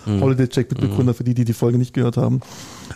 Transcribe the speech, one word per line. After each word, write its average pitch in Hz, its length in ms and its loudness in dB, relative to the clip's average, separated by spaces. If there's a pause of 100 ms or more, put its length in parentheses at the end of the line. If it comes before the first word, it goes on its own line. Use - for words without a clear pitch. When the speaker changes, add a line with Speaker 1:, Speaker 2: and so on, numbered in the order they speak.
Speaker 1:
Mhm. 104 160 2
Speaker 2:
Holiday 131 260 2
Check - 240 -2
Mitbegründer, 117 400 2
Speaker 1:
Mhm. 117 60 -2
Speaker 2:
für - 80 -6
die, 123 80 2
die 120 100 2
die 117 100 0
Folge 120 240 2
nicht 123 160 0
gehört 120 220 0
haben, 120 240 2 (560)